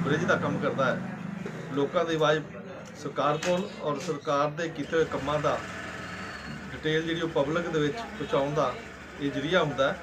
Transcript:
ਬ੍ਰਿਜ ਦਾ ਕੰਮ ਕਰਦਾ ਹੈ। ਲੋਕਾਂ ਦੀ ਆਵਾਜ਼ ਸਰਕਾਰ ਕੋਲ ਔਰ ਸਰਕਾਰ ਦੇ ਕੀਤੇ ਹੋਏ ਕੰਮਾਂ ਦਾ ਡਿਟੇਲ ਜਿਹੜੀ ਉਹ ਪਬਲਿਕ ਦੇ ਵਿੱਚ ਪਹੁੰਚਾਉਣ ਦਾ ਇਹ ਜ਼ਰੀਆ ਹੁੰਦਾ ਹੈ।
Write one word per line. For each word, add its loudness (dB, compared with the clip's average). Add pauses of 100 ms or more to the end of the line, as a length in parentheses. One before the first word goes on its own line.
ਬ੍ਰਿਜ 4
ਦਾ 6
ਕੰਮ 0
ਕਰਦਾ 2
ਹੈ। -4
ਲੋਕਾਂ 2
ਦੀ 0
ਆਵਾਜ਼ 4 (560)
ਸਰਕਾਰ 0
ਕੋਲ 2 (140)
ਔਰ 0
ਸਰਕਾਰ 0
ਦੇ -2
ਕੀਤੇ -4
ਹੋਏ 6
ਕੰਮਾਂ 0
ਦਾ 2 (1120)
ਡਿਟੇਲ 2
ਜਿਹੜੀ 0
ਉਹ 0
ਪਬਲਿਕ 2
ਦੇ 2
ਵਿੱਚ 2
ਪਹੁੰਚਾਉਣ 0
ਦਾ 2 (460)
ਇਹ 0
ਜ਼ਰੀਆ 4
ਹੁੰਦਾ 4
ਹੈ। -4